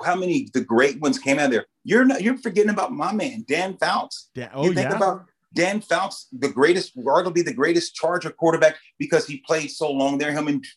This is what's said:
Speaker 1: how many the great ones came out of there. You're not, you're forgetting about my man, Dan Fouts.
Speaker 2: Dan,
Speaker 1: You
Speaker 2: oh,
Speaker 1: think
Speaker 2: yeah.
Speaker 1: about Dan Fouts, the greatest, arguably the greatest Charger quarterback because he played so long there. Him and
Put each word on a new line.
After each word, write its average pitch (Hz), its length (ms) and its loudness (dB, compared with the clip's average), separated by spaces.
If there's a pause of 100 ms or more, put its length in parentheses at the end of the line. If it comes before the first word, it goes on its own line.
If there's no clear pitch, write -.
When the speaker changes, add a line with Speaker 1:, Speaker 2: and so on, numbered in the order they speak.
Speaker 1:
how 175 120 2
many 170 360 -2
the 127 100 0
great 127 380 2
ones 143 200 -2
came 139 180 0
out 147 80 2
of 135 60 2
there. 110 160 0 (160)
You're 233 220 4
not, 269 180 2
you're 247 160 0
forgetting 208 320 2
about 190 200 -2
my 156 220 -4
man, 127 340 -6
Dan 180 300 -2
Fouts. - 560 -4
Speaker 2:
Dan, 123 160 -12 (140)
Speaker 1:
You 180 80 2
Speaker 2:
oh, - 20 0
Speaker 1:
think - 160 0
Speaker 2:
yeah. 185 60 -2
Speaker 1:
about 185 300 0 (280)
Dan 185 280 0
Fouts, - 500 -4
the 135 180 -4
greatest, 160 480 2
arguably 151 480 2
the 151 80 -6
greatest 165 400 0
Charger 165 380 -4
quarterback 160 460 2 (200)
because 151 300 0
he 147 180 -12
played 156 240 -2
so 156 220 -4
long 139 260 2
there. 147 140 -2
Him 151 160 -4
and 143 180 -2 (120)